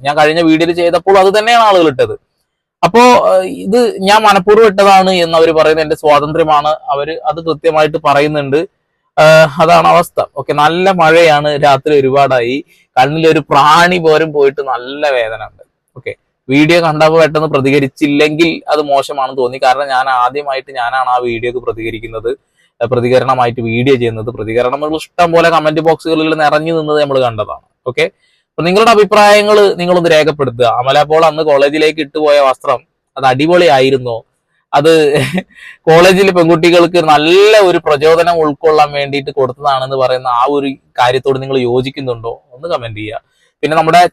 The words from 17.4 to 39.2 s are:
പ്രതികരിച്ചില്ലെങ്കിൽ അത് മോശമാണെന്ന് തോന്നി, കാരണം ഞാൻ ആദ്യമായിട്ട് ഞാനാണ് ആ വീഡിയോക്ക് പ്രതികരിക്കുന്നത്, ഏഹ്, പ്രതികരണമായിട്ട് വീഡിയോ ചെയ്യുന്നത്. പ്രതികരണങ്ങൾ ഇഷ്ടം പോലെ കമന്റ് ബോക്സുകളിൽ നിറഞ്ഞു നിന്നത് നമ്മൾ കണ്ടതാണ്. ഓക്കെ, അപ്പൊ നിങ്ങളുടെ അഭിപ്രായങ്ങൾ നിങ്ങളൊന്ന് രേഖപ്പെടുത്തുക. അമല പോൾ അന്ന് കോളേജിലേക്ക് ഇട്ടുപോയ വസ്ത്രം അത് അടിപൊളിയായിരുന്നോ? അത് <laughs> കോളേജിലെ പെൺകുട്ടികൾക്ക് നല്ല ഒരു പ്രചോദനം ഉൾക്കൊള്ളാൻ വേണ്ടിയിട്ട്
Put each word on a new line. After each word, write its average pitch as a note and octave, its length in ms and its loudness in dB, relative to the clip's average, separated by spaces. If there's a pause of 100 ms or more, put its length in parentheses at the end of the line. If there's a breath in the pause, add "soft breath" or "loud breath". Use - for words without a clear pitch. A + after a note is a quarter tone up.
പ്രതികരിച്ചില്ലെങ്കിൽ D3 960 0 (180)
അത് D3+ 140 -2
മോശമാണെന്ന് C#3 600 -4
തോന്നി, B2+ 200 -4
കാരണം C3+ 260 0
ഞാൻ C3 260 -2
ആദ്യമായിട്ട് C3+ 580 -4
ഞാനാണ് B2+ 380 -4
ആ B2 120 0
വീഡിയോക്ക് A#2+ 420 -6
പ്രതികരിക്കുന്നത്, A2+ 680 -10 (500)
ഏഹ്, A#2 100 -4
പ്രതികരണമായിട്ട് B2 720 -2
വീഡിയോ A#2+ 360 0
ചെയ്യുന്നത്. A2+ 380 -6
പ്രതികരണങ്ങൾ A#2+ 600 -6
ഇഷ്ടം F3 360 -4
പോലെ E3+ 180 2
കമന്റ് D#3 360 -2
ബോക്സുകളിൽ D#3+ 560 -2
നിറഞ്ഞു D3+ 380 -2
നിന്നത് D3+ 200 -2
നമ്മൾ C#3 200 0
കണ്ടതാണ്. A2 460 -6 (200)
ഓക്കെ, D3+ 200 -4 (460)
അപ്പൊ D#3 120 -8
നിങ്ങളുടെ G#3 300 2
അഭിപ്രായങ്ങൾ G#3 640 2 (180)
നിങ്ങളൊന്ന് F3 380 0
രേഖപ്പെടുത്തുക. C#3+ 540 0 (120)
അമല C3+ 240 0
പോൾ D#3 220 0
അന്ന് D#3 180 0
കോളേജിലേക്ക് D#3 580 0
ഇട്ടുപോയ D3 400 0
വസ്ത്രം C3 400 -2 (360)
അത് C3 100 -4
അടിപൊളിയായിരുന്നോ? C3+ 920 0 (560)
അത് D3 180 2 (240)
<laughs> D3 320 -4 (380 loud breath)
കോളേജിലെ F#3 480 4
പെൺകുട്ടികൾക്ക് E3+ 720 2
നല്ല E3 560 4
ഒരു F3 180 2
പ്രചോദനം E3 640 0
ഉൾക്കൊള്ളാൻ D3+ 500 0
വേണ്ടിയിട്ട് C#3+ 460 -6